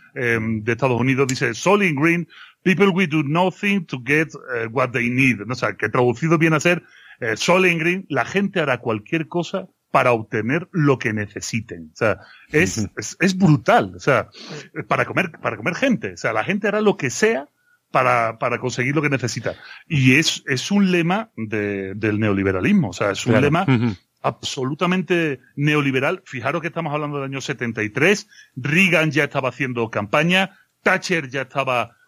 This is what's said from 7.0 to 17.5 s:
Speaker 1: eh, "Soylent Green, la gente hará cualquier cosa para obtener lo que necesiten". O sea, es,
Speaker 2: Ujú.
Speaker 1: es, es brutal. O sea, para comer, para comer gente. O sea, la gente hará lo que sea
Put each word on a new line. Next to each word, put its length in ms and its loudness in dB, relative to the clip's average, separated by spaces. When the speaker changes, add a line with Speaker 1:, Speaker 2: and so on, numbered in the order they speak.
Speaker 1:
eh, 160 -2
"Soylent 440 2
Green, 280 -2
la 160 0
gente 360 -2
hará 180 0
cualquier 500 -4
cosa 400 -6
para 220 4
obtener 600 -2
lo 260 4
que 140 -4
necesiten". 800 -8
O 40 -20
sea, 220 0
es, 260 0
Speaker 2:
Ujú. 180 -2
Speaker 1:
es, 240 -10
es 160 0
brutal. 600 4
O 40 -18
sea, 280 2
para 160 0
comer, 280 -4
para 160 -4
comer 160 -4
gente. 400 -2
O 20 -18
sea, 160 -4
la 120 0
gente 240 -4
hará 120 -2
lo 160 2
que 140 -4
sea 380 -2